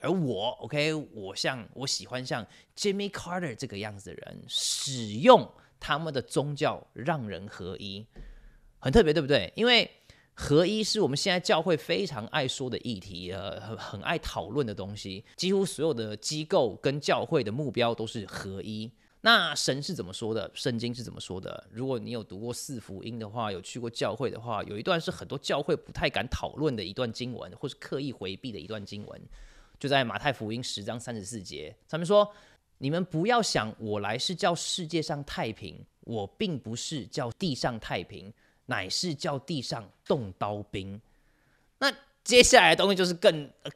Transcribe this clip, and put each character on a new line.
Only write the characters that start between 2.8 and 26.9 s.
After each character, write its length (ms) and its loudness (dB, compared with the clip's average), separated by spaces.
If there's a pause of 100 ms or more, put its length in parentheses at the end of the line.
Carter 460 -6
这 140 -8
个 100 -10
样 180 -6
子 140 -14
的 60 -12
人， 320 -14
使 640 -2
用 380 10 (320)
他 200 -2
们 120 -4
的 80 0
宗 360 -2
教 380 -2
让 360 -2
人 180 -8
合 300 -8
一， 260 -10 (760)
很 120 0
特 120 10
别， 100 6
对 80 4
不 60 -2
对？ 280 4
因 100 2
为 220 6 (460)
合 320 6
一 180 2
是 180 0
我 60 6
们 80 2
现 160 0
在 80 2
教 220 4
会 160 4
非 300 -2
常 200 -6
爱 200 0
说 200 -4
的 120 -4
议 200 -4
题， 320 -10
呃， 300 -8
很， 160 -10
很 240 -10
爱 160 -2
讨 320 -6
论 160 -2
的 80 -4
东 220 -8
西。 280 -10 (120)
几 180 0
乎 100 4
所 220 -2
有 80 2
的 240 -4
机 260 -6
构 340 2
跟 220 0
教 240 2
会 200 2
的 80 -2
目 180 -2
标 240 2
都 140 -4
是 180 -6
合 380 -8
一。 280 -8 (300)
那 340 4
神 260 0
是 140 -6
怎 100 -6
么 80 -12
说 180 -4
的？ 220 -4
圣 240 -2
经 160 -4
是 100 -10
怎 80 -10
么 80 -14
说 220 -8
的？ 300 -12
如 160 -6
果 100 -2
你 140 -8
有 120 -6
读 160 -14
过 140 -6
四 260 -10
福 240 -12
音 140 -8
的 100 -8
话， 240 -4
有 80 -6
去 200 -12
过 100 -6
教 260 -2
会 140 -2
的 100 -6
话， 260 -4
有 120 -8
一 60 -8
段 180 0
是 80 -4
很 180 -10
多 120 -6
教 220 0
会 140 0
不 160 -12
太 160 0
敢 220 0
讨 240 -4
论 200 0
的 80 -4
一 120 -8